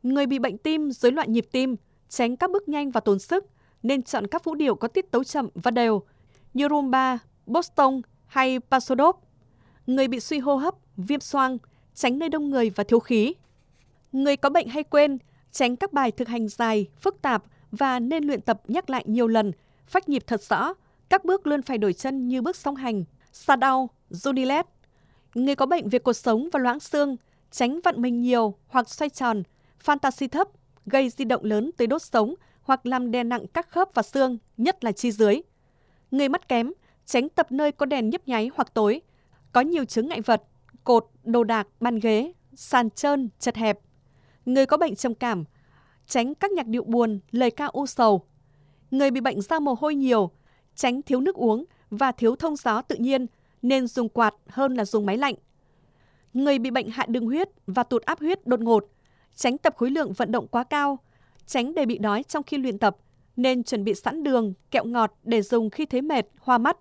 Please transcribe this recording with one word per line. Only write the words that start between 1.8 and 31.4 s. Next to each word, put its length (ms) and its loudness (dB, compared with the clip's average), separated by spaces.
tránh 280 -2
các 140 0
bước 180 -2
nhanh 220 -4
và 80 0
tốn 200 2
sức, 260 -2
nên 200 0
chọn 240 -4
các 160 -4
vũ 120 -4
điệu 200 2
có 120 -6
tiết 240 -2
tấu 120 2
chậm 320 -4
và 160 -2
đều, 300 2
như 160 0
rumba, 500 0
boston 560 2
hay 320 2
paso 360 0
doble. 260 4
Người 200 2
bị 120 -4
suy 200 -4
hô 160 0
hấp, 200 -2
viêm 220 -4
xoang, 380 -2
tránh 260 0
nơi 100 -2
đông 200 -2
người 200 2
và 140 -4
thiếu 160 4
khí. 340 0
Người 260 0
có 120 2
bệnh 180 2
hay 160 -6
quên, 340 4
tránh 240 0
các 180 -6
bài 180 2
thực 160 -6
hành 200 -4
dài, 400 0
phức 200 -2
tạp 220 0
và 280 0
nên 240 -2
luyện 180 -2
tập 260 -2
nhắc 220 -4
lại 180 -4
nhiều 200 2
lần, 240 2
phách 220 -2
nhịp 180 -2
thật 160 -2
rõ. 300 -2
Các 160 2
bước 220 0
luôn 140 0
phải 160 -6
đổi 160 0
chân 340 -4
như 140 -2
bước 140 -2
song 200 -6
hành, 280 -4
saddle, 560 2
juliet. 540 -2
Người 200 0
có 100 2
bệnh 240 -2
về 100 2
cột 180 0
sống 360 0
và 60 0
loãng 200 0
xương, 380 -2
tránh 320 -2
vặn 180 0
mình 200 0
nhiều 340 2
hoặc 220 0
xoay 200 -4
tròn, 340 -2
fantasy 420 0
thấp, 200 -2
gây 240 2
di 160 -6
động 180 0